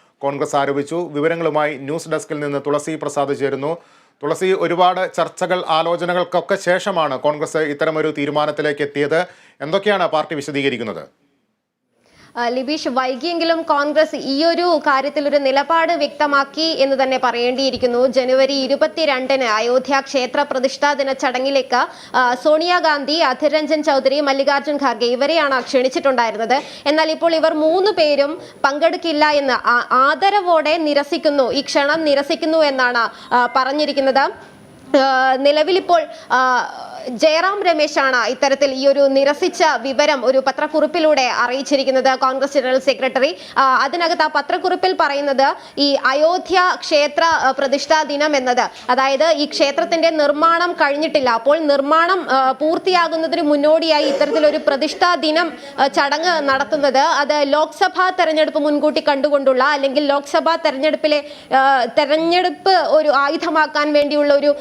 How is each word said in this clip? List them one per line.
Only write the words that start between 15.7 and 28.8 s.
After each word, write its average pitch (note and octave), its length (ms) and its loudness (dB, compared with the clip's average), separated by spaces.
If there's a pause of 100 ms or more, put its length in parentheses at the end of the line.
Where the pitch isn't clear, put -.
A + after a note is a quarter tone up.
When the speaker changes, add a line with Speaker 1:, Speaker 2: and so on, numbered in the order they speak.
Speaker 2:
വ്യക്തമാക്കി C#4+ 680 -2
എന്ന് C#4 420 0
തന്നെ C4 220 0
പറയേണ്ടിയിരിക്കുന്നു. B3 840 0
ജനുവരി C4 460 2
ഇരുപത്തിരണ്ടിന് C4+ 920 0
അയോധ്യ B3 560 0
ക്ഷേത്ര C4+ 500 -2
പ്രതിഷ്ഠാ C4+ 420 -2
ദിന C4+ 200 -2
ചടങ്ങിലേക്ക്, C4 760 0 (300)
ആ, B3 180 2
സോണിയാഗാന്ധി, D#4 760 0
അധിർ D4 400 0
രഞ്ജൻ D4+ 300 0
ചൗധരി, C4+ 380 0
മല്ലികാർജ്ജുൻ C#4 640 0
ഖാർഗെ A#3+ 240 0
ഇവരെയാണ് C#4 560 0
ക്ഷണിച്ചിട്ടുണ്ടായിരുന്നത്. B3 1000 0 (240)
എന്നാൽ D#4 240 2
ഇപ്പോൾ E4 240 0
ഇവർ D#4+ 200 2
മൂന്ന് E4 360 2
പേരും D4+ 520 0 (220)
പങ്കെടുക്കില്ല D4+ 640 0